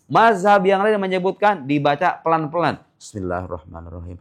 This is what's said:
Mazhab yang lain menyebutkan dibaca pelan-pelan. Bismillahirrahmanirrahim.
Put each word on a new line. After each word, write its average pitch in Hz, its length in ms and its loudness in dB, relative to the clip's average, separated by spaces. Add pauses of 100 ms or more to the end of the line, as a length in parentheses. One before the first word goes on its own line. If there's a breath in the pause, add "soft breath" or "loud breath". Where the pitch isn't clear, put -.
(100)
Mazhab 202 560 4
yang 190 160 2
lain 214 160 2
menyebutkan 190 640 -2
dibaca 147 560 0
pelan-pelan. 160 640 -2 (160)
Bismillahirrahmanirrahim. 87 1200 -10